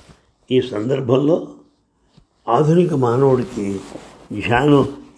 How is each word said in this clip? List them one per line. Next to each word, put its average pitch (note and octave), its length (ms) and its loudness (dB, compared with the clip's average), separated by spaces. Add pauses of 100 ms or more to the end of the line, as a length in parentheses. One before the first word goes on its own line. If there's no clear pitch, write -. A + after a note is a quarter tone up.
(520)
ఈ B2+ 100 4
సందర్భంలో C3+ 840 -2 (1000)
ఆధునిక D3+ 440 2
మానవుడికి A#2+ 840 0 (540)
ధ్యానం B2 720 0 (140)